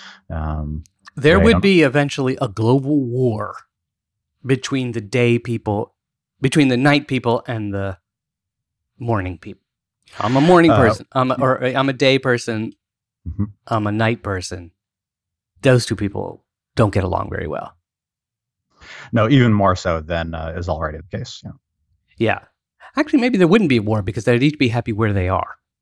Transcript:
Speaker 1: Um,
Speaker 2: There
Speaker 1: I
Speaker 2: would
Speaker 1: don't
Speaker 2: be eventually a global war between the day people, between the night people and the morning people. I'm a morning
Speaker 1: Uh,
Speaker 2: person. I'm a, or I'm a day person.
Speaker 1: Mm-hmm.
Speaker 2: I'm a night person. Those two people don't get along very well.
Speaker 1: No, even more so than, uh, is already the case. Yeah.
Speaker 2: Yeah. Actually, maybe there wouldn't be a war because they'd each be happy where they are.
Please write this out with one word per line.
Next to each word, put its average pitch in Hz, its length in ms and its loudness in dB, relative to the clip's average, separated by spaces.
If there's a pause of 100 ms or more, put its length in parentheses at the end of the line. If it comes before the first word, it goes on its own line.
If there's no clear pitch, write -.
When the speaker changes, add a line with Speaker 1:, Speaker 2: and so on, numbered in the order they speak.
(300)
Speaker 1:
Um, 78 520 -6 (340)
Speaker 2:
There 156 220 4
Speaker 1:
I 196 60 4
Speaker 2:
would 226 80 6
Speaker 1:
don't 190 80 2
Speaker 2:
be 185 220 4
eventually 139 580 0
a 127 80 -2
global 131 560 0
war 120 500 -4 (920)
between 131 460 -4
the 117 100 -6
day 117 360 0
people, 113 560 -6 (460)
between 139 280 2
the 127 100 2
night 143 300 2
people 120 380 -2
and 107 280 -6
the 98 240 -6 (1000)
morning 98 380 -4
people. - 260 -18 (560)
I'm 117 180 0
a 135 40 6
morning 170 300 6
Speaker 1:
Uh, 113 80 6
Speaker 2:
person. 107 340 2
I'm 127 180 0
a, 131 40 0
or 131 280 0
I'm 131 280 0
a - 20 -6
day 135 260 2
person. 120 540 -2 (560)
Speaker 1:
Mm-hmm. 101 160 -6 (220)
Speaker 2:
I'm 110 200 -2
a 104 60 -2
night 113 300 0
person. 90 480 -10 (920)
Those 127 240 4
two 107 120 -4
people 98 480 -8 (320)
don't 104 180 2
get 95 100 0
along 87 260 -4
very - 180 -8
well. - 260 -10 (1400)
Speaker 1:
No, 113 160 2
even 123 240 4
more 98 240 2
so 85 240 -4
than, 82 340 -6
uh, 80 220 -10
is 90 120 -6
already 80 300 -6
the 95 200 -12
case. - 260 -14
Yeah. 90 60 -14 (640)
Speaker 2:
Yeah. 110 220 0 (580)
Actually, 302 240 2
maybe 247 180 0
there 180 100 6
wouldn't 196 200 4
be 131 100 2
a 107 40 0
war 107 200 -2
because 104 220 -6
they'd 120 180 2
each 147 160 2
be 131 100 2
happy 117 240 -2
where 104 200 0
they 92 160 0
are. - 280 -4 (260)